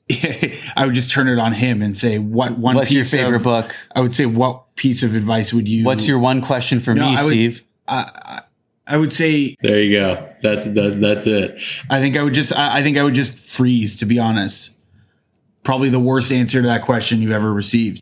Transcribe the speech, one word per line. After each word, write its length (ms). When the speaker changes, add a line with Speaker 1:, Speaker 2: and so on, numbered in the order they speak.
Speaker 1:
<laughs> 640
I 100
would 100
just 160
turn 160
it 100
on 160
him 300
and 120
say, 220
"What 400
one 180
Speaker 2:
What's 160
your 100
Speaker 1:
piece 120
of," 60
Speaker 2:
favorite 240
book? 320
Speaker 1:
I 60
would 140
say, 100
"What 500
piece 280
of 100
advice 400
would 160
you" 160
Speaker 2:
What's 220
your 100
one 240
question 380
for 160
Speaker 1:
No, 160
Speaker 2:
me, 40
Speaker 1:
I 80
would, 60
Speaker 2:
Steve? 340
Speaker 1:
I, 240
I, 160
I 100
would 160
say 480
Speaker 3:
There 180
you 200
go. 280
That's, 240
that, 340
that's 280
it. 340
Speaker 1:
I 80
think 180
I 60
would 100
just, 220
I, 240
I 20
think 160
I 60
would 100
just 200
freeze, 640
to 100
be 100
honest. 540
Probably 280
the 100
worst 320
answer 280
to 80
that 140
question 400
you've 100
ever 220
received. 480